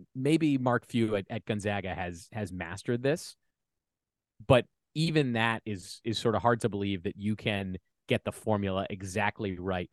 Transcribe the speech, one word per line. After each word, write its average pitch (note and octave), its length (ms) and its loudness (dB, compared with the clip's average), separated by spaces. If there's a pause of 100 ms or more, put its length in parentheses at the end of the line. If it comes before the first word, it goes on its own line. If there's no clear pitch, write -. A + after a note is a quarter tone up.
(160)
maybe D3 420 4
Mark B2 300 2
Few A2 280 2
at, G2 140 -2
at A2+ 160 -6
Gonzaga G2+ 480 -2
has, F2 380 -8
has G#2 200 -6
mastered F#2 520 -4
this, C#3+ 320 -2 (1120)
but B2 180 6 (300)
even D3+ 380 2
that A2+ 340 2
is, G2 360 -8
is A2+ 140 -2
sort A#2 160 2
of A2 80 2
hard A#2 200 2
to A#2 80 2
believe G2 340 -2
that G2 120 -4
you G#2 200 -2
can G2 420 -2 (300)
get A#2+ 160 2
the G#2 80 -2
formula G2 580 0
exactly G2 720 -4
right F2+ 340 -4